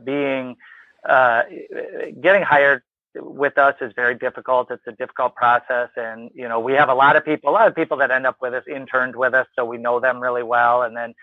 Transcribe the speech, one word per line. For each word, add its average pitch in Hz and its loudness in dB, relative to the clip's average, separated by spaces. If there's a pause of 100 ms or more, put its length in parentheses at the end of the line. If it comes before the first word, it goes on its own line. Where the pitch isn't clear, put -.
being, 135 -4 (520)
uh, 127 4 (800)
getting 185 4
hired 143 4 (340)
with - -4
us 139 4
is 117 -8
very 123 0
difficult. 123 -2
It's 120 -12
a 120 -12
difficult 123 -6
process. 123 0
And, 113 -10
you 123 -12
know, 117 -2
we 131 0
have 143 4
a 131 4
lot 139 4
of 151 0
people, 151 -2
a 160 2
lot 220 6
of - 2
people 160 -2
that 131 2
end 131 -2
up 131 -2
with 123 -6
us, 120 -6
interned 127 -4
with 123 0
us. 127 0
So 127 -2
we 117 -8
know 120 0
them 123 0
really 123 -2
well. 120 2
And 117 -4
then 117 -10